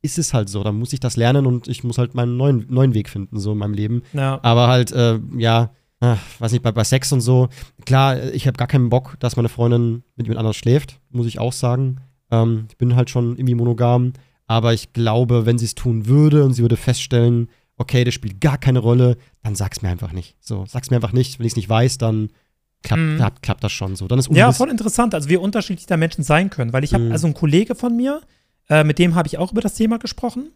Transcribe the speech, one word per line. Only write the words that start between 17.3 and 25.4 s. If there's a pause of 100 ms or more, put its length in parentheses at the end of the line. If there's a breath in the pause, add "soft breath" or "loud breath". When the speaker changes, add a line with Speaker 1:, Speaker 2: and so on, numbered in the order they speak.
Speaker 1:
okay,
das
spielt
gar
keine
Rolle, (260 soft breath)
dann
sag's
mir
einfach
nicht.
So,
sag's
mir
einfach
nicht.
Wenn
ich's
nicht
weiß,
dann (560)
klappt,
Speaker 2:
Mhm.
Speaker 1:
klappt,
klappt
das
schon
so.
Dann
ist
Speaker 2:
Ja,
Speaker 1:
ungewiss.
Speaker 2:
voll
interessant.
Also
wie
unterschiedlich